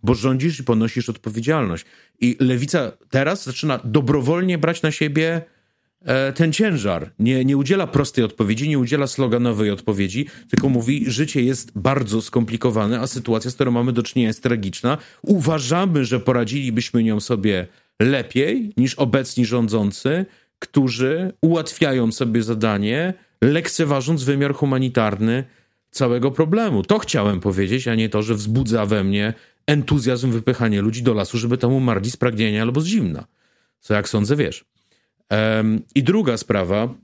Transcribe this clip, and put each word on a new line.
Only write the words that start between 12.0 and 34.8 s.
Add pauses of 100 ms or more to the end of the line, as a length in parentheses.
skomplikowane,
a
sytuacja,
z
którą
mamy
do
czynienia,
jest
tragiczna. (240)
Uważamy,
że
poradzilibyśmy
nią
sobie (340)
lepiej
niż
obecni
rządzący, (340)
którzy
ułatwiają
sobie
zadanie, (280)
lekceważąc
wymiar
humanitarny (480)
całego
problemu.
To
chciałem
powiedzieć,
a
nie
to,
że
wzbudza
we
mnie (340)
entuzjazm
wypychania
ludzi
do
lasu,
żeby
tam
umarli
z
pragnienia
albo
z
zimna. (540)
Co,
jak
sądzę,
wiesz. (640)